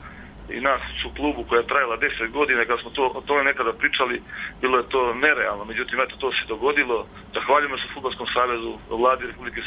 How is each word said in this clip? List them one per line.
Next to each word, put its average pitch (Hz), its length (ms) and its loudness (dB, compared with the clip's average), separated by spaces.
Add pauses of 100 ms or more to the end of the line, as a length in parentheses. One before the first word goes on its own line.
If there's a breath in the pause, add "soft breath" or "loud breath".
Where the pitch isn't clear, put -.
(500 loud breath)
i 117 100 -6
nas 131 200 2 (260)
u 117 100 -10
klubu 135 320 -2
koja 117 120 6
je 117 60 0
trajala 127 300 2
deset 117 360 -2
godina, 131 320 2
kad 117 160 0
smo 117 100 -12
to, 127 240 2
o 127 60 -6
tome 143 240 2
nekada 127 280 2
pričali, 127 500 0 (380 loud breath)
bilo 127 180 4
je 120 100 0
to 123 260 2
nerealno. 117 500 2
Međutim, 120 360 -2
eto, - 160 -2
to 127 160 0
se - 160 -2
dogodilo. 120 580 2 (280 loud breath)
Zahvaljujemo 139 440 4
se - 160 -8
Fudbalskom 127 320 -4
savezu, 120 460 0 (180)
Vladi 123 360 2
Republike 117 400 -8